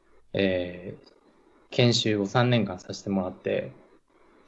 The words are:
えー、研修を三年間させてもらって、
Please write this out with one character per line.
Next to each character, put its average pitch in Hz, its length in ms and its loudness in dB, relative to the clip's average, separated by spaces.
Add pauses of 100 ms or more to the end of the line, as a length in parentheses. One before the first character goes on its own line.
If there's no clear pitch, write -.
(340)
え 90 640 -2
ー、 - 140 -20 (600)
研 120 220 4
修 110 260 2
を 98 80 0
三 123 220 2
年 120 160 4
間 92 140 -8
さ - 140 -14
せ - 100 -14
て 104 60 -8
も 98 140 0
ら 92 60 -4
っ 92 40 -14
て、 101 380 -4 (760)